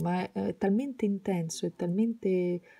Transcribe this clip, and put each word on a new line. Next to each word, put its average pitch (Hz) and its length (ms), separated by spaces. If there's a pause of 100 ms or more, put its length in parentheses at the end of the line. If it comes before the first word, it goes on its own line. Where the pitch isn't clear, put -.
ma 180 280
è, - 20
è 196 260
talmente 226 480
intenso, 190 600
è 170 80
talmente 185 840 (200)